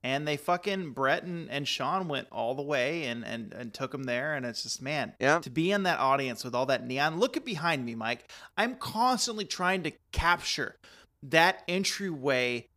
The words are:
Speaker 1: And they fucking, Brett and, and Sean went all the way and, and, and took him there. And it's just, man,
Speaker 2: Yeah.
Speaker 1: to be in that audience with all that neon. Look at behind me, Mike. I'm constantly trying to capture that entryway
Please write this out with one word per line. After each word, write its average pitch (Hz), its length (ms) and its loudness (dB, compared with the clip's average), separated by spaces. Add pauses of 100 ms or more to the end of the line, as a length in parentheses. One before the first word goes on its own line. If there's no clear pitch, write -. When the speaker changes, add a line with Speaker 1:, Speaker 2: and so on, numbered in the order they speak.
Speaker 1:
And 139 240 0
they 147 120 0
fucking, 175 560 -2
Brett 135 300 2
and, 170 280 -8
and 135 160 -4
Sean 170 400 -2
went 139 240 -4
all 117 240 -2
the 143 80 -6
way 147 400 2
and, 120 220 -4
and, 113 280 -8
and 113 200 -10
took 135 200 -6
him 135 100 -6
there. 127 300 -2
And 135 120 -4
it's 117 180 -6
just, - 180 -6
man, 135 380 -4
Speaker 2:
Yeah. 147 200 6
Speaker 1:
to 147 100 -8
be 160 240 2
in 202 100 2
that 175 160 2
audience 131 460 2
with 120 100 -4
all 127 120 4
that 123 200 2
neon. 147 320 0
Look 254 160 2
at 320 80 -2
behind 160 420 0
me, 117 100 -6
Mike. 113 360 -4 (260)
I'm 240 200 0
constantly 233 680 0
trying 185 400 0
to 151 80 -2 (220)
capture - 640 2 (460)
that 165 440 4
entryway 139 1080 0